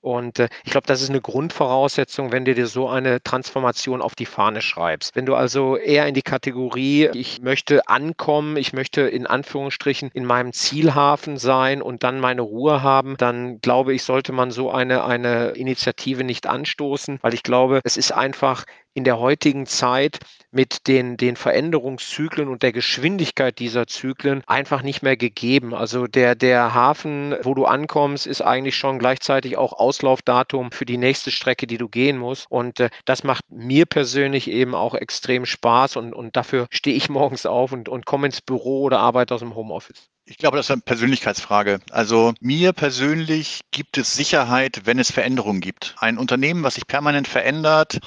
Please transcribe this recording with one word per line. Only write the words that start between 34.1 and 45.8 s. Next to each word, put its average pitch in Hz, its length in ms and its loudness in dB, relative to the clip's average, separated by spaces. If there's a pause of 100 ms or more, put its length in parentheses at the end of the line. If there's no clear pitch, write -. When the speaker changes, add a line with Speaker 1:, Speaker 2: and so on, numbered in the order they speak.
Speaker 1:
eben 123 260 0
auch 101 200 -2
extrem - 500 -4
Spaß 123 520 2
und, 117 180 -8
und 117 200 -12
dafür 123 360 -2
stehe - 260 -2
ich 147 140 -2
morgens 139 340 -2
auf 127 280 0
und, 117 180 -10
und 123 160 -8
komme 139 180 0
ins 135 160 -4
Büro 131 400 -4
oder 131 200 2
arbeite 120 340 2
aus 117 60 -6
dem 117 140 -12
Homeoffice. 110 540 -12 (180)
Speaker 2:
Ich - 120 -20
glaube, 143 180 2
das 143 100 0
ist - 40 -4
eine 131 100 0
Persönlichkeitsfrage. 104 1000 0 (100)
Also 117 500 4
mir 160 320 2
persönlich 151 880 -2 (120)
gibt 143 260 -6
es - 160 -2
Sicherheit, 131 720 2
wenn 240 140 4
es 254 140 2
Veränderungen 107 480 0
gibt. - 380 -10